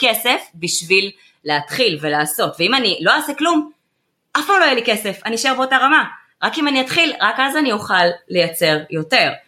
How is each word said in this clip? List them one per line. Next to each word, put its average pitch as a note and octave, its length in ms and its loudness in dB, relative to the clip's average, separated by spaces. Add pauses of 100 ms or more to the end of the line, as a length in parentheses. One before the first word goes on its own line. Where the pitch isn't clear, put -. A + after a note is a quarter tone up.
כסף B3 400 0 (140)
בשביל F3 560 -2 (360)
להתחיל D3+ 540 0
ולעשות, D3+ 580 -2
ואם F#3+ 160 2
אני A3 260 0
לא F3+ 120 2
אעשה D4 220 -2
כלום, D4+ 360 0 (640)
אף D4 140 -4
פעם D4 140 4
לא - 40 6
יהיה C4 100 2
לי A#3 100 0
כסף, G#3+ 420 -2
אני A3+ 80 -4
אשאר C4 200 -2
באותה C4 220 0
רמה. C4+ 280 4 (380)
רק A3 160 -2
אם D4 100 0
אני C4+ 120 2
אתחיל, C#4 400 0
רק G#3+ 180 0
אז C4+ 180 0
אני C#4 160 2
אוכל G3+ 320 0 (240)
לייצר E3 500 2 (120)
יותר. D#3 400 0 (180)